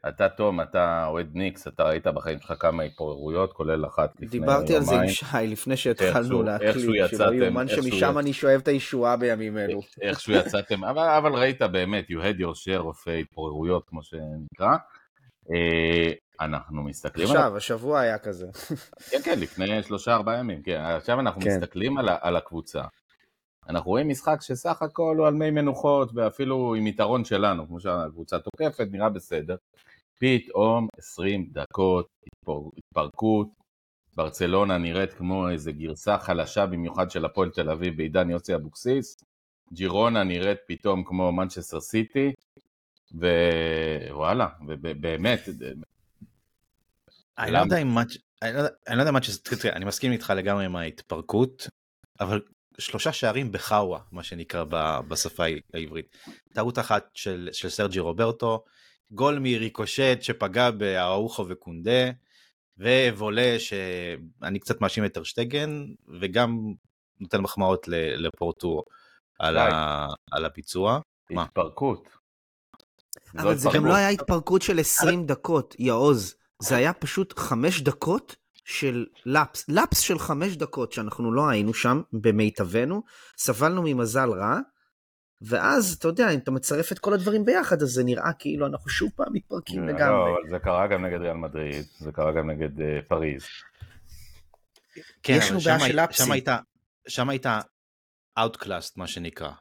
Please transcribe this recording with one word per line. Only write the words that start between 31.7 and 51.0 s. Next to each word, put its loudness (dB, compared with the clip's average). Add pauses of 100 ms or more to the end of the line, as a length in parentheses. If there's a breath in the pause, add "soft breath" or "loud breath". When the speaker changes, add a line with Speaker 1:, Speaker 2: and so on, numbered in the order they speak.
Speaker 1:
התפור-, -10
התפרקות, 0 (680)
ברצלונה 2
נראית -2
כמו -2
איזה -4
גרסה -2
חלשה 0
במיוחד -2
של -2
הפועל 2
תל -2
אביב -2
בעידן 0
יוסי -2
אבוקסיס, -4 (580)
ג'ירונה 2
נראית 0 (100)
פתאום 0
כמו 0
מנצ'סטר -4
סיטי, -2 (800)
ווואלה, 0 (200)
ובאמת, -2 (2000)
Speaker 3:
אני -4
לא 4
Speaker 1:
למה? 6
Speaker 3:
יודע 2
אם 2
מנצ'-, 0 (260)
אני -4
לא -4
יודע, 0 (180)
אני -2
לא 4
יודע 4
מנצ'סטר, -2
תראה, -2
אני -6
מסכים -2
איתך -2
לגמרי 0
עם -4
ההתפרקות, -2 (520)